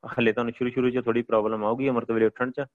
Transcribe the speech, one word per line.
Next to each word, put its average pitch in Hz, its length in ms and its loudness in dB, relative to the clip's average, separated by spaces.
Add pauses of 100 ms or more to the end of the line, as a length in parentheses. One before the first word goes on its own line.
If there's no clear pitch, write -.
ਹਾਲੇ 113 260 2
ਤੁਹਾਨੂੰ 117 200 -2
ਸ਼ੁਰੂ 123 180 -2
ਸ਼ੁਰੂ 123 200 0
'ਚ 123 140 -2
ਥੋੜ੍ਹੀ 120 180 0
ਪ੍ਰੋਬਲਮ 110 420 0
ਆਊਗੀ 123 240 0
ਅੰਮ੍ਰਿਤ 117 220 -2
ਵੇਲੇ 113 160 4
ਉੱਠਣ 123 240 -2
'ਚ 139 140 -6 (100)